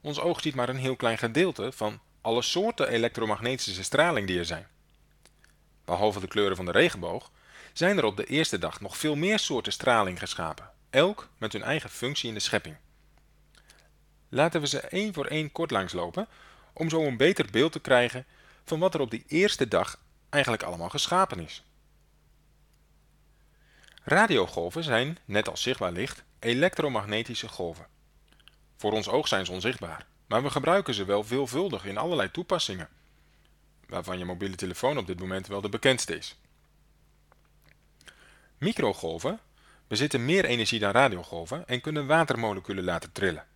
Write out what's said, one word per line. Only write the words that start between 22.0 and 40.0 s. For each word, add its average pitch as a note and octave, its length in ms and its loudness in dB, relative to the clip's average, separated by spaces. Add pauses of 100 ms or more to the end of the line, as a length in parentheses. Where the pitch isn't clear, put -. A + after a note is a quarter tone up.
Radiogolven C#3 800 2
zijn, C#3 420 0
net G#2+ 240 0
als - 120 -6
zichtbaar G#2+ 300 0
licht, F#2 320 -6 (160)
elektromagnetische A#2 1080 0
golven. E2+ 400 -8 (920)
Voor G#2 140 0
ons G#2 180 0
oog C#3 180 2
zijn F#2+ 180 0
ze F2 60 -8
onzichtbaar, F#2 540 -6 (220)
maar A#2+ 160 2
we C#3+ 60 -2
gebruiken D3+ 440 2
ze G2+ 120 -2
wel G2+ 180 2
veelvuldig B2 600 -2
in G2 120 -6
allerlei C#3 340 0
toepassingen, D3+ 580 -4 (1000)
waarvan F2+ 300 -6
je F2+ 80 -6
mobiele F#2 300 -6
telefoon G#2+ 420 -2
op G2 100 -6
dit F2+ 120 -6
moment F#2 280 -6
wel G2+ 140 -6
de G#2 80 -4
bekendste A#2 480 2
is. - 220 -14 (2250)
Microgolven B2+ 840 0 (480)
bezitten A#2+ 380 0